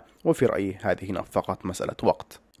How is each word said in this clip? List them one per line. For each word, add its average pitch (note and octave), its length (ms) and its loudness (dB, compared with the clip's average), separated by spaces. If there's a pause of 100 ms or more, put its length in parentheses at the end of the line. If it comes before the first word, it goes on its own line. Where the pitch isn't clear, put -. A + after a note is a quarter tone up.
(240)
وفي D#3+ 220 4
رأيي G2 360 0
هذه F#2+ 300 0
هنا F2 100 -2
فقط - 440 -4
مسألة - 380 -4
وقت. - 360 0 (220)